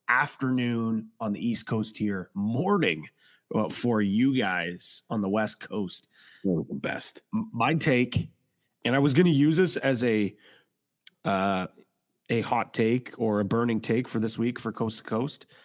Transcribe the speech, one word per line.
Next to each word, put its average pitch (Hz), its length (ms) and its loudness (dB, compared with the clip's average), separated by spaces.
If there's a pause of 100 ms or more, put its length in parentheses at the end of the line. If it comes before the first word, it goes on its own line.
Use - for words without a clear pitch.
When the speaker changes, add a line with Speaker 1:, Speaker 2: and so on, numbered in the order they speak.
Speaker 1:
afternoon 120 1000 0 (120)
on 107 120 -4
the 101 140 -6
East 117 200 -2
Coast 110 320 -2
here, 98 340 -4
morning, 117 760 0 (460)
uh, 110 140 2
for 117 320 2
you 117 380 4
guys 90 720 -4
on 113 100 -2
the 98 80 0
West 107 320 0
Coast. - 460 -6 (380)
Speaker 2:
That 95 80 2
was 78 160 0
the 71 60 -10
best. 69 480 -6 (120)
Speaker 1:
M-, 110 180 -4
my 120 220 0
take, 127 560 0 (540)
and 117 100 2
I 139 60 4
was 139 140 4
gonna 175 160 6
use 151 260 4
this 180 200 2
as 131 280 0
a, 107 300 2 (920)
uh, 95 420 0 (640)
a 117 120 0
hot 113 300 -2
take 120 460 0
or 107 220 2
a 104 40 2
burning 113 360 0
take 120 280 0
for 113 120 -2
this 110 180 -2
week 120 220 -2
for 113 100 -6
Coast 110 280 -4
to - 60 -12
Coast, 117 420 -6 (180)